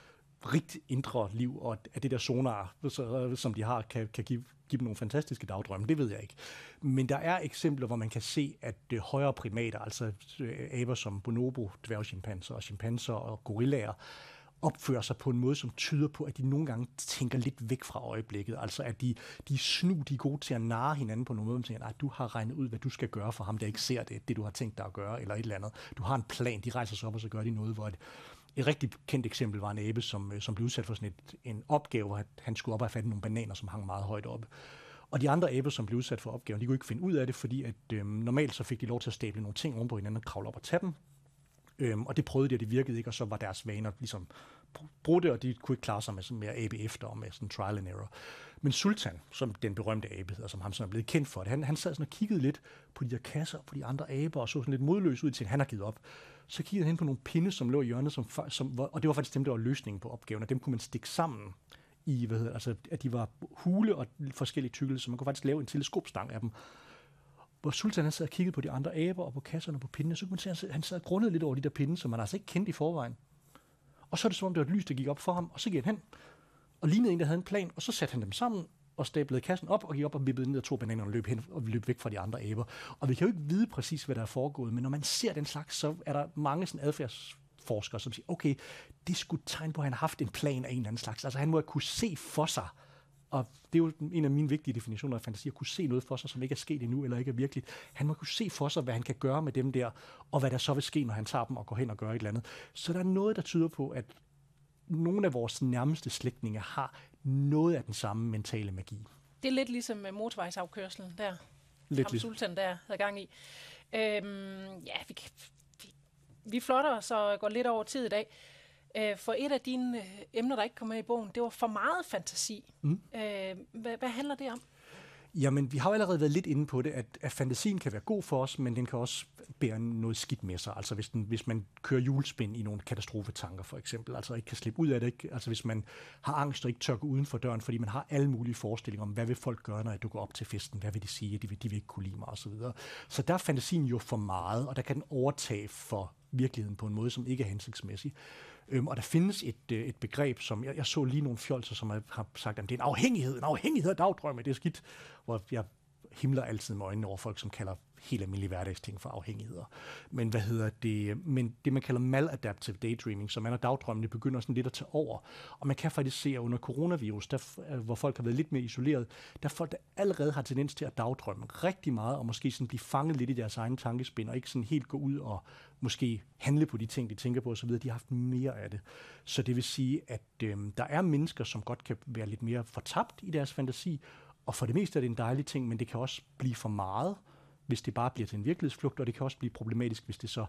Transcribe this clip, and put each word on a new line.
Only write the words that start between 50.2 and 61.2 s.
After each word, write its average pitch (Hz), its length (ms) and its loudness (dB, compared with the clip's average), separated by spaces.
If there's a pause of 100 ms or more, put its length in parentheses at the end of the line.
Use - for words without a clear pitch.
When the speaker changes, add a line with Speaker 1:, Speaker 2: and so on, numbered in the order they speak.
Speaker 1:
hedder, 107 140 -8
som 95 140 -8
ham, 98 120 -4
som 120 100 -4
er 95 60 -4
blevet 107 160 0
kendt 147 220 4
for - 140 -6
det, 95 80 -4
han, 143 140 2
han 143 120 2
sad 165 180 -2
sådan 147 120 -4
og - 40 -6
kiggede 208 300 2
lidt 139 220 4 (320)
på - 100 -6
de 123 60 0
der 120 80 0
kasser, 156 480 -4
på - 100 -10
de 139 100 -4
andre 139 260 -4
aber, 143 300 0
og 113 80 0
så - 40 -4
sådan 139 180 0
lidt 131 100 2
modløs 156 420 6
ud 147 80 4
til, 117 160 -4
han 131 120 4
har 139 60 4
givet 101 180 -2
op. 107 160 -4 (480)
Så - 160 -4
kiggede 196 200 2
han 151 40 6
hen 165 100 4
på 170 60 0
nogle 139 200 2
pinde, 170 280 4
som 123 180 0
lå 139 120 6
i 131 40 2
hjørnet, 127 280 0
som 123 160 -2
fa-, - 200 -6
som 131 280 -2
var, 131 80 0
og 156 160 -4
det 156 60 6
var 151 60 8
faktisk 131 200 0
dem, 135 100 2
der 135 80 2
var 117 60 2
løsningen 113 420 0
på 120 100 -10
opgaven, 110 340 -6
og 110 60 -4
dem 131 100 2
kunne 135 120 -2
man 117 80 0
stikke - 300 -6
sammen 110 440 -2 (520)